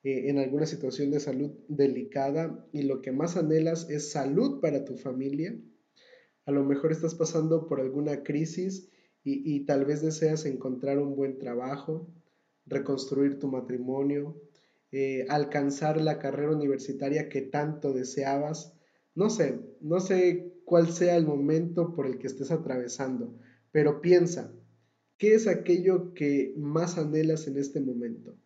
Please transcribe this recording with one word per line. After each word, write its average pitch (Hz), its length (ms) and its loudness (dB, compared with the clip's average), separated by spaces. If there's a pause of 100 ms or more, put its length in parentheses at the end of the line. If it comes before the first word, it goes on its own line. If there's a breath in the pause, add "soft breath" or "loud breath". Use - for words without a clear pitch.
eh, 135 280 -2
en 143 80 2
alguna 139 260 0
situación 143 460 -4
de 147 100 0
salud 143 300 -4 (180)
delicada 139 1040 0
y 147 100 -4
lo 135 200 -2
que 131 100 -6
más 165 240 -2
anhelas 160 540 2
es 147 200 -4
salud 151 500 0
para 143 260 0
tu 127 100 -10
familia. 139 580 -4 (920 soft breath)
A 143 60 0
lo 139 120 2
mejor 139 260 2
estás 160 240 -2
pasando 160 540 0
por 135 120 -2
alguna 139 440 -2
crisis 165 640 -4 (340 soft breath)
y, 139 320 -2
y 139 120 -2
tal 139 180 2
vez 147 160 0
deseas 156 460 0
encontrar 131 520 -2
un 139 160 -2
buen 135 240 -2
trabajo, 131 720 -6 (560)
reconstruir 139 760 0
tu 139 100 -4
matrimonio, 131 920 -4 (500 soft breath)
eh, 135 380 -2
alcanzar 147 720 0
la 151 180 2
carrera 143 320 -2
universitaria 143 800 0
que 135 140 -4
tanto 151 500 -2
deseabas. 139 800 -2 (420 soft breath)
No 208 160 2
sé, 165 300 0 (200)
no 165 200 0
sé 180 540 2 (120)
cuál 170 240 6
sea 175 260 4
el 165 80 6
momento 160 680 2
por 135 120 -2
el 127 120 -4
que - 80 -8
estés 135 240 -6
atravesando, 127 880 -4 (320 loud breath)
pero 147 300 4
piensa, 175 520 4 (640)
¿qué 214 180 6
es 226 120 6
aquello 175 680 2
que 143 440 0
más 160 420 -2
anhelas 156 480 0
en 135 100 -6
este 139 240 -4
momento? 120 640 -6